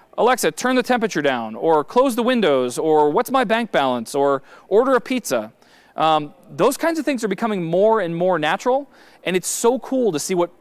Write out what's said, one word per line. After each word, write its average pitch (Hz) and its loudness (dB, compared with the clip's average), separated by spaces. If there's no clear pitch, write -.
"Alexa, 220 2
turn 254 -2
the 247 0
temperature 226 -2
down," 120 -2
or 151 2
"Close 254 2
the 240 -2
windows," 156 0
or 151 4
"What's 220 -2
my 262 2
bank 226 -2
balance?" 127 -2
or 139 2
"Order 262 4
a 240 2
pizza." 127 -4
Um, 151 0
those 175 0
kinds 320 -2
of 277 -8
things 262 -2
are 226 -4
becoming 202 -4
more 202 2
and 170 -4
more 180 0
natural, 202 -2
and 175 -2
it's 180 -2
so 240 0
cool 254 -2
to 151 -4
see 185 -4
what 175 0